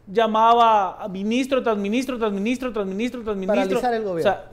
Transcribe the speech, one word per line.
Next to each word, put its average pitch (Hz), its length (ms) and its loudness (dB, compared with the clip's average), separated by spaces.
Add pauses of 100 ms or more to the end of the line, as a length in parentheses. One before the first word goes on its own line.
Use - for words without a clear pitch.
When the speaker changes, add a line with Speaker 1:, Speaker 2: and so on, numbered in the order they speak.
(100)
Speaker 1:
llamaba 220 920 4
a 214 40 -10
ministro 240 540 -2
tras 226 140 0
ministro, 233 420 -2
tras 220 140 -2
ministro, 233 400 -4
tras 202 140 -4
ministro, 233 360 -6
tras 208 140 -4
ministro. 190 200 0
Speaker 2:
Paralizar 233 360 0
el 220 120 -2
gobierno. 185 280 0
Speaker 1:
O - 20 -2
sea, - 180 -10